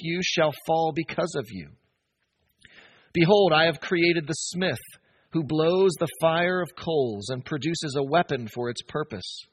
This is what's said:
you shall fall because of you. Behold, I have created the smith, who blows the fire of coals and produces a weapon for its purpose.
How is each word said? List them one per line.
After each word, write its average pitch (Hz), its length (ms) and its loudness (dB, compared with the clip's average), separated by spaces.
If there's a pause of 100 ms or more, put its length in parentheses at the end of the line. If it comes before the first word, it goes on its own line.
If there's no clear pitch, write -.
you 170 220 -4
shall 156 300 0 (120)
fall 160 300 0
because 160 420 -4
of 127 120 -4
you. 90 200 -12 (1400)
Behold, 180 400 6
I 156 120 6
have 165 160 0
created 170 440 2
the 160 80 -6
smith, 175 460 -4 (520)
who 165 120 0
blows 165 560 4
the 170 80 0 (140)
fire 175 400 2
of 165 140 -8
coals 120 540 -2
and 127 160 -8
produces 156 520 -4
a 143 60 0
weapon 139 500 0
for 120 160 -4
its 120 140 -8
purpose. - 580 -10 (100)